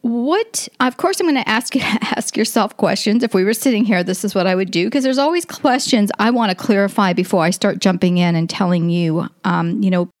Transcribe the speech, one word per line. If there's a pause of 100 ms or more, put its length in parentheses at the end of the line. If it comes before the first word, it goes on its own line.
what, (140)
of
course,
I'm
gonna
ask
you
<laughs>
to (180)
ask
yourself
questions.
If
we
were
sitting
here,
this
is
what
I
would
do,
'cause
there's
always
questions
I
wanna
clarify
before
I
start
jumping
in
and
telling
you, (160)
um,
you
know (100)